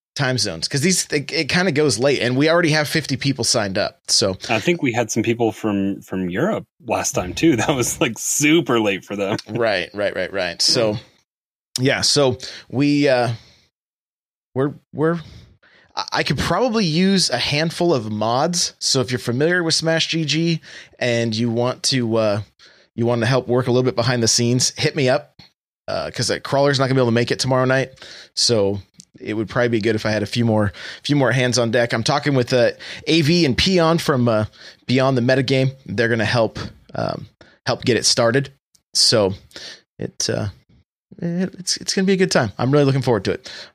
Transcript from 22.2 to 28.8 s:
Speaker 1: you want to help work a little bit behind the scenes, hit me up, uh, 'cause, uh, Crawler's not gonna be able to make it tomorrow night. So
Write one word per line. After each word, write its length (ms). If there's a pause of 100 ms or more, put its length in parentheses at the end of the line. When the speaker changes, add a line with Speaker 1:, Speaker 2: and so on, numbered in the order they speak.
Speaker 1:
you 140
want 140
to 40
help 220
work 180
a 60
little 120
bit 120
behind 260
the 60
scenes, 500
hit 180
me 140
up, 320 (460)
uh, 260
'cause, 160
uh, 80
Crawler's 400
not 80
gonna 80
be 80
able 60
to 60
make 180
it 80
tomorrow 260
night. 240 (460)
So 440 (400)